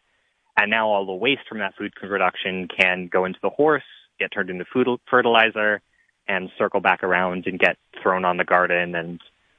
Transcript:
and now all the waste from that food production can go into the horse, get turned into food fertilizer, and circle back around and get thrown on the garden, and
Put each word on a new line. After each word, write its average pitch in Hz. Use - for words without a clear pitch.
and 104
now 110
all 98
the 95
waste 120
from 110
that 98
food 104
production 92
can 90
go 92
into 92
the 101
horse, 147
get 95
turned 92
into 90
food 127
fertilizer, 113
and 95
circle 101
back 92
around 90
and 92
get 90
thrown 92
on 90
the 90
garden, 87
and 85